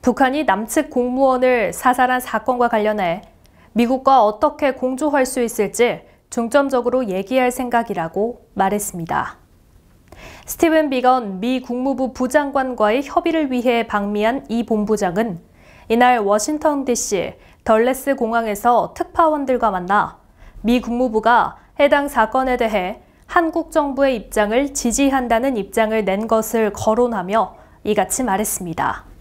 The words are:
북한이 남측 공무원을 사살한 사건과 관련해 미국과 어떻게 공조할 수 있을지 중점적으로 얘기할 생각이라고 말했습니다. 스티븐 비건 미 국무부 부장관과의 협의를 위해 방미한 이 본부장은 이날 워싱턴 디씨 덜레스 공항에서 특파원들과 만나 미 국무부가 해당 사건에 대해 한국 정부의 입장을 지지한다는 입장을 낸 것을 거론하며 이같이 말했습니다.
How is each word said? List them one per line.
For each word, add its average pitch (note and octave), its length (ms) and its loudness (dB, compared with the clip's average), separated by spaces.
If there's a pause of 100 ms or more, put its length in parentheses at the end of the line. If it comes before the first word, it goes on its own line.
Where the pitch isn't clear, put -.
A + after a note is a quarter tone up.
북한이 C4 420 0
남측 B3+ 460 -2
공무원을 B3+ 800 2
사살한 B3+ 480 0
사건과 A#3+ 480 -2
관련해 G#3 540 -2 (500)
미국과 B3+ 540 4
어떻게 C#4 480 0
공조할 C4 520 0
수 B3+ 160 -4
있을지 A3 600 0 (280)
중점적으로 B3 800 0
얘기할 A#3+ 420 0
생각이라고 A#3 960 -4 (100)
말했습니다. F#3+ 840 -2 (1080)
스티븐 D#4 420 2
비건 B3 500 0
미 B3+ 220 -2
국무부 C4 500 -4
부장관과의 C4 920 0
협의를 D#4+ 460 0
위해 A#3 360 0
방미한 G#3 600 -2
이 A3+ 160 -2
본부장은 G#3 760 -2 (480)
이날 A#3+ 320 4
워싱턴 C#4 640 0
디씨 A3+ 520 -4 (280)
덜레스 B3+ 520 2
공항에서 A3+ 840 0
특파원들과 C#4 720 0
만나 F#3 480 -2 (400)
미 A#3+ 220 2
국무부가 A3+ 720 0 (240)
해당 C#4+ 300 4
사건에 B3 480 0
대해 G#3+ 420 -2 (340)
한국 E4 380 0
정부의 C#4 440 2
입장을 A3 600 -2
지지한다는 B3+ 840 0
입장을 G#3+ 480 0
낸 G3 220 -2
것을 A3 440 0
거론하며 A3 840 0 (280)
이같이 G#3 400 0
말했습니다. F#3+ 800 -4 (160)